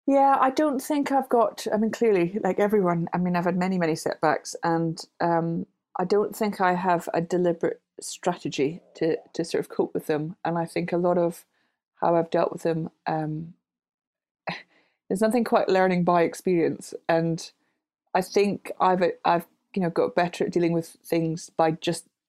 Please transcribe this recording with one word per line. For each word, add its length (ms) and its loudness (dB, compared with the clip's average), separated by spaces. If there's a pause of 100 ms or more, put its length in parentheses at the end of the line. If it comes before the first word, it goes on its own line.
Yeah, 340 4
I 100 4
don't 320 0
think 300 -2
I've 180 0
got, 440 2
I 40 0
mean, 140 0
clearly, 520 2
like 160 0
everyone, 540 2
I 60 -2
mean, 160 0
I've 100 0
had 120 0
many, 200 0
many 180 0
setbacks, 680 -2
and, 360 0 (220)
um, 440 0 (340)
I 60 -2
don't 300 0
think 240 -4
I 140 2
have 400 0
a 80 0
deliberate 580 0 (220)
strategy 800 -4 (140)
to, 220 0 (160)
to 120 -4
sort 140 -4
of 100 -6
cope 240 -4
with 140 -6
them. 360 -4
And 140 -2
I 80 -4
think 260 -6
a 60 0
lot 220 2
of 260 -2 (560)
how 140 2
I've 160 0
dealt 200 0
with 120 -12
them, 260 -2 (160)
um, 480 -6 (960)
<laughs> 40 -4 (540)
there's 140 -2
nothing 220 2
quite 260 2
learning 340 4
by 200 4
experience. 720 -2 (140)
And 420 0 (640)
I 80 2
think 580 0
I've, 240 4 (220)
I've, 200 2 (300)
you 60 -2
know, 80 0
got 260 0
better 300 0
at 60 -4
dealing 220 0
with 320 -6
things 460 -2
by 200 2
just 340 -4 (240)